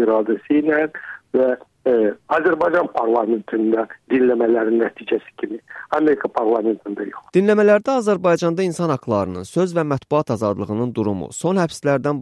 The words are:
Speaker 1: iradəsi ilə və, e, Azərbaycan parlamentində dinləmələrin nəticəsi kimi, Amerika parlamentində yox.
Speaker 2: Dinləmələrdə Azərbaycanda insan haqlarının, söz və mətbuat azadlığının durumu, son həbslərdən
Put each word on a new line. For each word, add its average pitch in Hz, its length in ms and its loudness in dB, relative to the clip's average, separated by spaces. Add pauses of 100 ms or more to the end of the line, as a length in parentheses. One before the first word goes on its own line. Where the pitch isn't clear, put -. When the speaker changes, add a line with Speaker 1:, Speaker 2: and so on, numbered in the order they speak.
Speaker 1:
iradəsi 110 580 0
ilə 151 240 2 (520)
və, 127 120 4 (360)
e, 131 60 2 (420)
Azərbaycan 165 600 2
parlamentində 113 920 0 (240)
dinləmələrin 117 720 2
nəticəsi - 560 -6
kimi, 113 220 -8 (380)
Amerika 151 360 2
parlamentində 107 720 -2
yox. - 300 -14
Speaker 2:
Dinləmələrdə 208 680 4
Azərbaycanda 180 640 0
insan 170 280 -2
haqlarının, 95 520 -2
söz 175 320 -2
və 160 80 0
mətbuat 147 480 -2
azadlığının 104 640 -2
durumu, 98 340 -2
son 185 300 -2
həbslərdən 147 600 -2